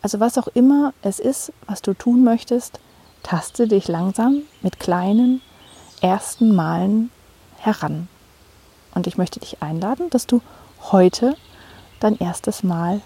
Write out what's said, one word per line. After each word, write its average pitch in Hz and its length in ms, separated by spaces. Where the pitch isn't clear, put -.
Also 208 180
was 233 160
auch 240 120
immer 277 520
es 196 180
ist, - 320
was 196 140
du 196 140
tun 247 300
möchtest, 233 540
taste 220 460
dich 196 200
langsam 208 540
mit - 180
kleinen 208 640
ersten 196 520
Malen 185 560
heran. 160 500
Und 175 120
ich 170 100
möchte - 240
dich - 220
einladen, 196 480
dass - 160
du 240 160
heute 202 440
dein 214 180
erstes 175 440
Mal 180 440